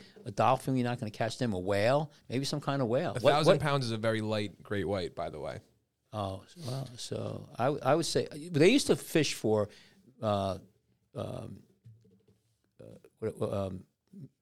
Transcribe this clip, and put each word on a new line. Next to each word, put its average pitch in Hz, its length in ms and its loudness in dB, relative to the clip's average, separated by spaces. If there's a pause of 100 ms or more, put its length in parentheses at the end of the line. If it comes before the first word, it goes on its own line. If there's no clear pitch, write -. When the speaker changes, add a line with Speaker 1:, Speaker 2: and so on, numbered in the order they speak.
(240)
Speaker 1:
A 120 60 -8
dolphin, 127 440 2
you're 123 140 2
not 123 100 -4
gonna 104 120 -6
catch 113 260 -4
them. 117 160 0
A 90 60 0
whale, 107 520 2 (200)
maybe 135 160 -2
some 151 140 -4
kind 139 200 -2
of 120 80 2
whale. 131 220 0
Speaker 2:
A 101 100 -6
Speaker 1:
What, 123 100 6
Speaker 2:
thousand 151 220 6
Speaker 1:
what 147 80 4
Speaker 2:
pounds 143 240 2
is 113 80 -2
a 110 60 -2
very 110 240 0
light 107 400 -4
great 98 260 -2
white, 92 260 -2
by 82 140 -6
the 73 100 -10
way. 67 220 -8 (540)
Speaker 1:
Oh, 95 280 -6 (240)
well, 131 300 -6
so 107 500 -8 (120)
I, 117 80 0
I 151 280 2
would 160 120 0
say, - 200 0 (240)
but 160 80 0
they 170 120 10
used 285 160 4
to 180 100 4
fish - 380 0
for, 107 340 2 (540)
uh, 98 340 0 (580)
um, - 440 -8 (1200)
uh, 57 40 -18 (340)
what, 107 340 -2
um, 95 320 -4 (580)